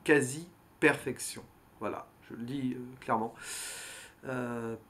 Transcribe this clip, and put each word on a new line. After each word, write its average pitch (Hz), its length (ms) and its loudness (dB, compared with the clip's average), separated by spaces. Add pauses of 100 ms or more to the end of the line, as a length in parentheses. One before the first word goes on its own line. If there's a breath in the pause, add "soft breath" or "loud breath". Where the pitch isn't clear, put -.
quasi-perfection. - 1400 2 (360)
Voilà, - 280 -4 (220)
je 113 60 -10
le 113 80 -8
dis, 127 320 -2
euh, 127 240 -12
clairement. 113 340 2 (920 loud breath)
Euh, 120 500 -2 (140)